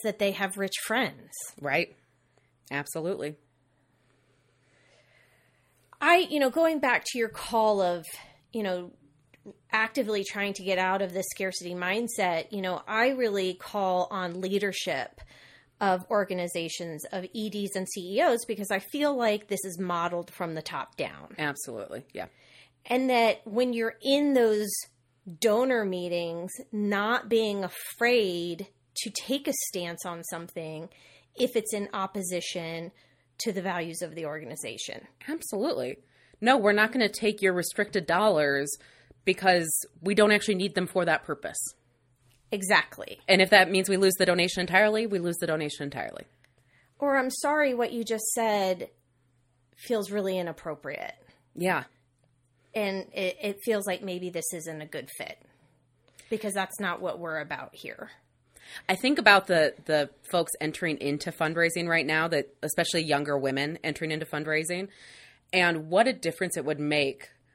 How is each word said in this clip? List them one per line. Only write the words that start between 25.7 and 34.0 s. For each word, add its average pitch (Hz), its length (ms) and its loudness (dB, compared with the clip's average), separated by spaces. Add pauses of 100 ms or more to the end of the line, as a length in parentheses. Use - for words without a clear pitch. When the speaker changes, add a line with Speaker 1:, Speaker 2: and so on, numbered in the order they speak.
Speaker 1:
meetings, 175 640 -4 (200)
not 208 580 0
being 208 340 0
afraid 180 1040 0 (300)
to 214 140 -6 (140)
take 277 220 -2
a - 60 0 (160)
stance 175 360 -6
on 170 200 -10
something 165 640 -10 (460)
if 247 200 0
it's 220 180 -2
in 202 200 -4
opposition 175 1000 -6 (480)
to 226 120 -4
the 185 100 -4
values 175 420 -4